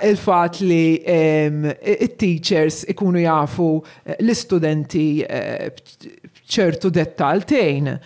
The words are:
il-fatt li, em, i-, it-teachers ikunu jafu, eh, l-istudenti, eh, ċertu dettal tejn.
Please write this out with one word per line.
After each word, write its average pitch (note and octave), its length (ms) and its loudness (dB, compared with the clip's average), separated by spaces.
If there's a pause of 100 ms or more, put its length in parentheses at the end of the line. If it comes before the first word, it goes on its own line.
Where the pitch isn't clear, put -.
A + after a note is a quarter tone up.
il-fatt F3+ 580 2
li, E3 420 2
em, D#3 600 2
i-, E3+ 400 -2
it-teachers D#3+ 800 0
ikunu F3+ 400 0
jafu, D#3+ 460 0 (340)
eh, - 140 -8
l-istudenti, D#3 1040 0
eh, - 460 -8 (760)
ċertu F#3 420 0
dettal D#3+ 560 0
tejn. D3 460 0 (140)